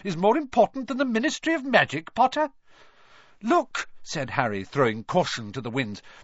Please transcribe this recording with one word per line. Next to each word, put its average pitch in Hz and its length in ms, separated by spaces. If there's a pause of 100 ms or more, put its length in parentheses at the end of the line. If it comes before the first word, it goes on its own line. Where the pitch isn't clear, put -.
is 180 140
more 202 180
important 262 540
than 262 80
the 277 80
Ministry 269 480
of 285 100
Magic, 160 500
Potter." 262 360 (920)
"Look," 277 460 (160)
said 135 280
Harry, 104 340
throwing 113 400
caution 120 480
to 135 80
the 107 100
winds. 110 300 (220)